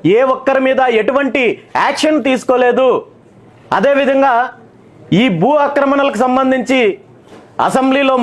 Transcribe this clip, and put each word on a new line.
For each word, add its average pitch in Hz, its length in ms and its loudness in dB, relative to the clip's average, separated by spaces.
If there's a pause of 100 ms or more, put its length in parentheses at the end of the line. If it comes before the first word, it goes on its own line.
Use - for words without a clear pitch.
(180)
ఏ - 20 4 (140)
ఒక్కరి 269 320 -2
మీద 262 140 0 (200)
ఎటువంటి 247 420 -2 (440)
యాక్షన్ 302 320 -2 (100)
తీసుకోలేదు. 254 600 0 (880)
అదేవిధంగా 269 580 0 (880)
ఈ - 20 2 (160)
భూ 233 100 2 (160)
ఆక్రమణలకు 277 580 0
సంబంధించి 262 560 0 (880)
అసెంబ్లీలో 262 560 0